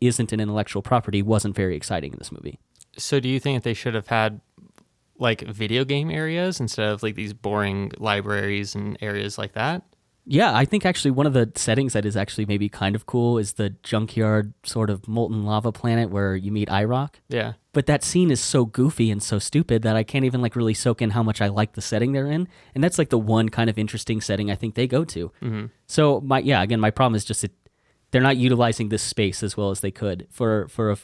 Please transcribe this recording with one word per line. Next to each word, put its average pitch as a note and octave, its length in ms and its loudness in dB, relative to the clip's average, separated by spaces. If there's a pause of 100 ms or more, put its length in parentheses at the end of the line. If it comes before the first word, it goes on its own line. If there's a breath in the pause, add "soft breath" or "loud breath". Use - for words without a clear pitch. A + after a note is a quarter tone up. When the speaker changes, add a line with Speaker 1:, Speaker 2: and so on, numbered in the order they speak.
Speaker 1:
isn't A#2+ 320 0
an A2 80 0
intellectual G#2 420 -2
property G#2 400 0
wasn't G#2 320 2
very F#2 220 0
exciting D2 360 -6
in - 60 -14
this - 140 -16
movie. - 260 -14 (380)
Speaker 2:
So - 240 -2
do B2+ 80 -2
you C3 100 0
think C3+ 180 -2
that A#2 120 -4
they A2+ 60 0
should A#2 200 -4
have G#2+ 140 -6
had, A2 320 0 (800)
like, A#2 240 0
video A2 420 -2
game C#3+ 260 -2
areas E3 500 -4
instead A2 280 -2
of, G#2 140 -4
like, A2 120 -4
these G#2+ 180 -8
boring G2+ 640 -2
libraries G2+ 760 -2
and G2+ 260 -6
areas G#2 380 -6
like G#2 140 -8
that? D3+ 300 -4 (440)
Speaker 1:
Yeah, D#3 280 4
I B2+ 100 4
think G3 220 0
actually F3 260 0
one C#3 140 2
of C#3+ 60 2
the A#2+ 240 4
settings B2 380 0
that G#2 100 0
is G#2 120 -2
actually G2+ 300 -2
maybe G2+ 220 0
kind G2+ 260 -2
of G#2+ 120 -6
cool A#2+ 320 2
is G2+ 160 -2
the G2+ 160 -2 (120)
junkyard G#2+ 680 0 (100)
sort A2 280 -2
of G2+ 180 -4
molten A2 360 0
lava G#2+ 280 0
planet A#2 380 0
where G2 260 0
you G2 160 -4
meet G#2 180 -2
I-Rock. A#2+ 580 0
Speaker 2:
Yeah. A2 260 -2 (180)
Speaker 1:
But C#3 140 0
that D3 180 2
scene F3+ 260 4
is B2 100 2
so B2+ 240 2
goofy A#2 460 2
and G#2 120 -2
so G#2 160 -2
stupid A#2+ 440 0
that A2 140 2
I A2 80 2
can't C3+ 200 0
even, B2+ 160 0
like, A#2 140 0
really A2+ 200 2
soak A#2+ 280 0
in A2 80 2
how A2+ 120 2
much G#2+ 180 0
I G#2 80 2
like G#2+ 240 0
the - 80 -12
setting A#2 320 0
they're C#3 180 0
in. E3+ 180 -2 (260 soft breath)
And C3+ 100 2
that's, F3+ 140 2
like, D#3 100 2
the A#2+ 100 4
one A2 300 2
kind A2+ 200 0
of A2 100 0
interesting A2 420 -2
setting G#2 300 -2
I G2 40 -2
think G#2+ 200 -6
they B2 120 0
go C3 200 2
to. E2+ 260 -6 (100)
Speaker 2:
Mm-hmm. A2 240 -4 (220)
Speaker 1:
So D3 320 4
my, C3+ 200 2
yeah, B2 220 4
again, A2 180 2
my G#2+ 100 4
problem A#2+ 260 2
is G#2 80 -2
just - 180 -4
that G2+ 100 -6 (600)
they're B2+ 100 4
not C3+ 140 4
utilizing A#2+ 520 2
this G#2+ 140 -2
space - 400 -2
as G2+ 140 -4
well G2+ 140 0
as F#2+ 100 -4
they G2 100 -4
could F#2+ 400 -6
for, A2 380 0
for G#2+ 240 -2
a, G2+ 120 -2